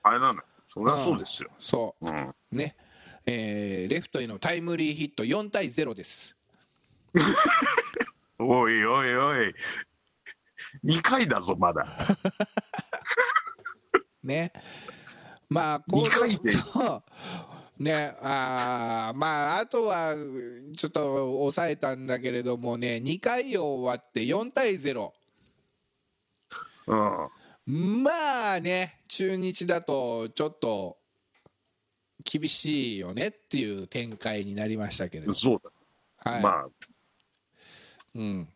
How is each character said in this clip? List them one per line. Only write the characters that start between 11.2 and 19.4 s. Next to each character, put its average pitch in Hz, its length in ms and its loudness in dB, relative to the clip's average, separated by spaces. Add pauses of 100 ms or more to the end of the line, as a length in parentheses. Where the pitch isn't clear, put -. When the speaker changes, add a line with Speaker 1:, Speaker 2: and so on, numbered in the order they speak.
Speaker 1:
だ 107 140 2
ぞ、 90 140 0
ま 87 180 4
だ。 - 120 0
Speaker 2:
<laughs> - 120 -14 (2250)
ね。 156 320 -2 (960)
ま 151 260 2
あ、 147 40 -4
こ - 220 2
う、 - 20 4
Speaker 1:
二 - 60 2
回 226 280 4
で。 110 140 2
Speaker 2:
そ 185 520 2 (760)
う。 139 40 -2
ね、 151 380 0
あ 123 920 0
ー、 131 40 -6
ま 151 380 2